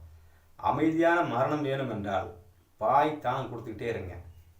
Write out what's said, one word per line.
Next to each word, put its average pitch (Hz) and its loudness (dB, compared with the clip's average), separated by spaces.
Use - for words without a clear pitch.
அமைதியான 160 4
மரணம் 143 0
வேணும் 135 -2
என்றால் 98 -2
பாய் 147 4
தானம் 117 -4
கொடுத்துக்கிட்டே 117 -8
இருங்க, 101 -6